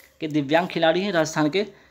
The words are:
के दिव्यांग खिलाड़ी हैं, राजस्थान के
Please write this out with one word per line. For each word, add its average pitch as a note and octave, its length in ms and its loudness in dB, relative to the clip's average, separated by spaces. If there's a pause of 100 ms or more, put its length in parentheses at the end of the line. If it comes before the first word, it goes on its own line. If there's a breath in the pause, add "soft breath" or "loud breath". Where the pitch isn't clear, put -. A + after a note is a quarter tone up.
(200 soft breath)
के D#3+ 80 -6
दिव्यांग D3+ 400 0
खिलाड़ी E3 340 0
हैं, G3+ 100 -4
राजस्थान D#3 380 0
के G3 160 0 (260 soft breath)